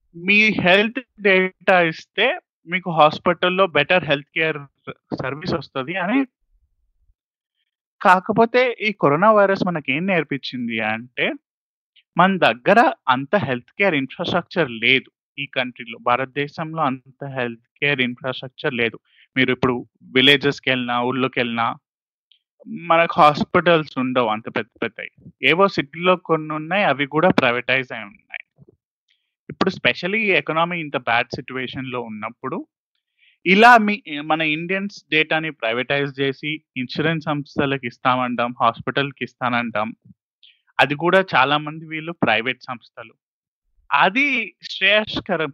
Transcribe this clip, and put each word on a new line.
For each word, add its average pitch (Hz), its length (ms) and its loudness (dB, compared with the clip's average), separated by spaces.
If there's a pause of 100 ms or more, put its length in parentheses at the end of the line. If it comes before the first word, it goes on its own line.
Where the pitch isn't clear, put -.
(160)
మీ 196 260 2
హెల్త్ 214 800 0
డేటా 185 580 2
ఇస్తే 196 580 -2 (280)
మీకు 180 240 -6
హాస్పిటల్‌లో 180 760 2
బెటర్ 156 380 2
హెల్త్ 147 300 -4
కేర్ 160 240 -2 (320)
సర్వీస్ 151 640 -8
వస్తది 139 420 -8
అని. 226 300 0 (1800)
కాకపోతే 226 800 4
ఈ 208 120 -2
కరోనా 175 400 4
వైరస్ 196 340 4
మనకేం 165 400 -4
నేర్పించింది 131 760 -4
అంటే, 123 520 -4 (840)
మన 185 220 4
దగ్గర 160 540 4 (160)
అంత 135 280 0
హెల్త్ 131 420 -4
కేర్ 196 160 2
ఇన్‌ఫ్రాస్ట్రక్చర్ 156 760 -4
లేదు 117 400 0 (280)
ఈ 139 80 -10
కంట్రీలో, 123 520 -8
భారతదేశంలో 139 840 -4
అంత 135 420 -6
హెల్త్ 123 420 -8 (140)
కేర్ 143 200 0
ఇన్‌ఫ్రాస్ట్రక్చర్ 131 760 -6
లేదు. 117 240 -2 (380)
మీరు 127 160 4
ఇప్పుడు 123 340 -2 (160)
విలేజెస్‌కి 135 680 2
వెళ్ళినా, 120 320 -2
ఊళ్ళోకి 127 380 -2
వెళ్ళినా 117 360 -2 (920)
మనకు 170 520 2
హాస్పిటల్స్ 156 800 4
ఉండవు 127 300 0
అంత 110 280 -6
పెద్ద - 260 -8
పెద్దవి. - 480 -12 (120)
ఏవో 165 260 4
సిటీలో 170 480 -2
కొన్ని 156 380 -4
ఉన్నాయి, 165 300 -2
అవి 143 220 0
కూడా 160 220 2
ప్రైవేటైజ్ 127 640 0
అయి 117 100 -12
ఉన్నాయి. 104 200 -20 (1300)
ఇప్పుడు - 200 -2
specially 180 460 -2
ఈ 220 100 -2
ఎకానమీ 170 540 0
ఇంత 147 160 -8
బ్యాడ్ 123 380 -2
సిచ్యువేషన్‌లో 127 640 -8
ఉన్నప్పుడు 120 640 -10 (800)
ఇలా 220 300 8
మీ, 208 260 0 (200)
మన 156 180 0
ఇండియన్స్ 170 680 -4
డేటాని 160 400 0
ప్రైవేటైజ్ 131 720 -4
చేసి 151 420 -4 (140)
ఇన్సూరెన్స్ 151 480 -4
సంస్థలకు 139 640 -4
ఇస్తామంటాం, 123 720 -2
హాస్పిటల్‌కి 131 640 -2
ఇస్తానంటాం. 120 680 -4 (880)
అది 139 140 4
కూడా 175 300 2 (100)
చాలా 143 240 2
మంది 156 280 -10
వీళ్ళు 160 260 -10
ప్రైవేట్ 120 500 -2
సంస్థలు. 117 520 -16 (800)
అది 214 680 0
శ్రేయస్కరం 185 920 -2